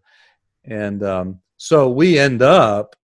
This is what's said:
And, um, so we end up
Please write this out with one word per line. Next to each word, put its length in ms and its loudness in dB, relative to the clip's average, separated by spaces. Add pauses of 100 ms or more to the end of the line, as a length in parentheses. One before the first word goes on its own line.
(640)
And, 400 -8
um, 360 -6 (180)
so 320 0
we 280 2
end 240 0
up 640 2